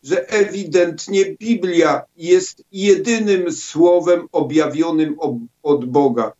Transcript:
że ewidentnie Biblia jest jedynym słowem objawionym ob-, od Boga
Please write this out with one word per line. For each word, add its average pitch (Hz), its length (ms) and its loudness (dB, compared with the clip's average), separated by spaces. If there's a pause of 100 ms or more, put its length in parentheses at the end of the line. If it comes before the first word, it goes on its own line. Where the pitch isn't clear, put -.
że 151 260 -4
ewidentnie 190 960 0 (160)
Biblia 175 640 0 (140)
jest 180 560 0
jedynym 196 800 0
słowem 175 800 2
objawionym 156 880 -2
ob-, 123 280 -6 (160)
od 139 220 0
Boga 123 560 0